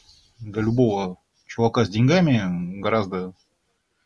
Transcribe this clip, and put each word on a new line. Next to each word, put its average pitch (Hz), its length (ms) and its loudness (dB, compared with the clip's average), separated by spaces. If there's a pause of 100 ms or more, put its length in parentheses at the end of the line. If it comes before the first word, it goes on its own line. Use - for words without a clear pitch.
(380)
для 107 240 -8
любого 107 560 0 (300)
чувака 117 360 0
с 107 60 0
деньгами 107 880 2
гораздо 98 540 -2 (720)